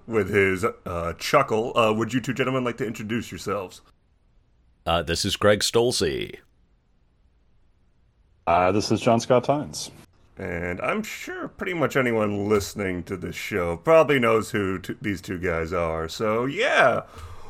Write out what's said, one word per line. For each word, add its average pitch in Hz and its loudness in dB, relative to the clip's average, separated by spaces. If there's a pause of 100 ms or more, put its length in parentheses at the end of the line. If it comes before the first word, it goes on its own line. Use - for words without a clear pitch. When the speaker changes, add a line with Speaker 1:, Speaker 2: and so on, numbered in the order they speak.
Speaker 1:
with 107 2
his, 95 4
uh, 85 -4
chuckle, 123 2
uh, 113 6
would 110 0
you 127 2
two 117 -4
gentlemen 131 0
like 117 -2
to 123 -4
introduce 110 -4
yourselves? 98 -8 (1040)
Speaker 2:
Uh, 85 2
this 82 -2
is 92 0
Greg 104 4
Stolze. 98 0 (2000)
Speaker 3:
Uh, 87 4
this 104 0
is 107 0
John 113 4
Scott 123 2
Tynes. 139 -4 (480)
Speaker 1:
And 87 -6
I'm 190 -2
sure - -12
pretty 190 -8
much 143 -2
anyone 107 0
listening 95 0
to 95 -6
this 85 -8
show 85 -2
probably 147 4
knows 113 2
who 95 0
t-, 92 -8
these 101 -4
two 92 -8
guys 82 -2
are. 82 -2
So, 113 -2
yeah, 190 2 (460)